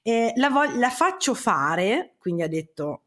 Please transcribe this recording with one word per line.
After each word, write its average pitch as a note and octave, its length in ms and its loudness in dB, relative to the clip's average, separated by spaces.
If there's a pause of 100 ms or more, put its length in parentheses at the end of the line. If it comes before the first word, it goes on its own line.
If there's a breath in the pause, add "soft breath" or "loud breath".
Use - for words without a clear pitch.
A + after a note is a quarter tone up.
eh, A#3 360 2
la C#4 120 2
vo-, C#4+ 280 0
la B3 120 2
faccio D#4+ 460 0
fare, F3+ 800 0
quindi E3+ 240 -4
ha D#3+ 60 -2
detto D#3 580 -6